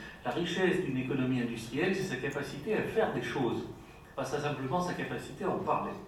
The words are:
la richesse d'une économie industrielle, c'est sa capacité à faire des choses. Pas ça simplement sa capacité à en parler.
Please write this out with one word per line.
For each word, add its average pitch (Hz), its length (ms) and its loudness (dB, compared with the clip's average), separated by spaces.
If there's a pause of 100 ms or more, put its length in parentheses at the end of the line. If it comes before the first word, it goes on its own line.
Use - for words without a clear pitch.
(260)
la 123 60 0
richesse 175 520 4
d'une 131 140 0
économie 127 440 2
industrielle, 135 540 0
c'est - 80 0
sa - 120 -2
capacité - 580 -2
à 196 80 4
faire - 320 2
des - 80 0
choses. 117 460 0 (480)
Pas - 80 -2
ça 147 160 0
simplement 143 400 0
sa 170 140 0
capacité - 500 -4
à 180 60 2
en - 100 2
parler. - 320 2 (160)